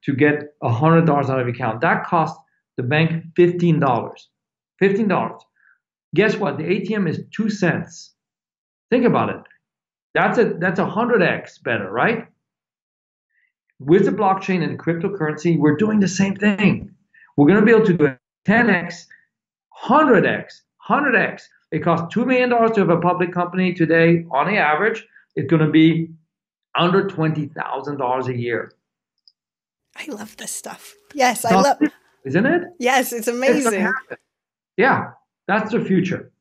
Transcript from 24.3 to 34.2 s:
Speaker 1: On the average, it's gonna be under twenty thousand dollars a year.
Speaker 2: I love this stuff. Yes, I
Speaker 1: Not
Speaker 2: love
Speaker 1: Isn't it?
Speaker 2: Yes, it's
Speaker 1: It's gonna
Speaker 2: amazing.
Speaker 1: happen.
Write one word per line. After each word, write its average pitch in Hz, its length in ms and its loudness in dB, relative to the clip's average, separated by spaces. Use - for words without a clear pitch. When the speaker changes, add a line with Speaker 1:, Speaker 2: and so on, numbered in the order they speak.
Speaker 1:
On 143 160 0
the 208 100 -2
average, 180 480 -2
it's 123 140 -6
gonna 156 200 2
be 160 400 2
under 185 300 0
twenty 160 400 -4
thousand 139 500 -10
dollars 131 300 -4
a 123 100 -6
year. 120 340 -6
Speaker 2:
I - 160 -16
love 214 260 -16
this - 140 -14
stuff. - 440 -16
Yes, 247 300 0
I 233 80 2
Speaker 1:
Not 190 300 4
Speaker 2:
love 294 100 0
Speaker 1:
Isn't 143 220 0
it? 339 180 0
Speaker 2:
Yes, 254 320 0
it's 233 160 -6
Speaker 1:
It's 240 100 -4
gonna 254 160 2
Speaker 2:
amazing. 226 280 0
Speaker 1:
happen. - 360 -6